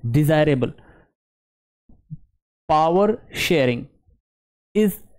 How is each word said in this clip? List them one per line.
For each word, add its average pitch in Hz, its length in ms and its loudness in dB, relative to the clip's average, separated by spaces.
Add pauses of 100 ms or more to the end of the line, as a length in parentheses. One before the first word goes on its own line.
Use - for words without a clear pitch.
(120)
Desirable, 147 600 2 (2000)
Power 165 400 2 (300)
Sharing 127 460 0 (880)
is 208 280 0 (160)